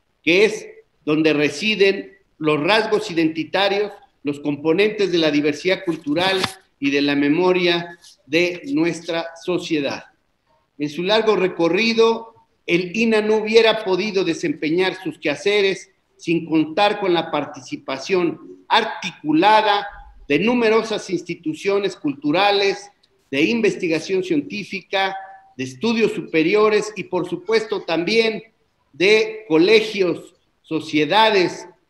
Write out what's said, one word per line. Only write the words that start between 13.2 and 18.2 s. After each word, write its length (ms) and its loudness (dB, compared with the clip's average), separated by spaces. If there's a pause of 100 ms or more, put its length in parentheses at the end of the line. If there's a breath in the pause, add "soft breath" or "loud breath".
hubiera 480 4
podido 400 -2
desempeñar 800 -2
sus 160 -8
quehaceres 720 -2 (260)
sin 300 -2
contar 540 0
con 140 0
la 160 -2
participación 1400 -4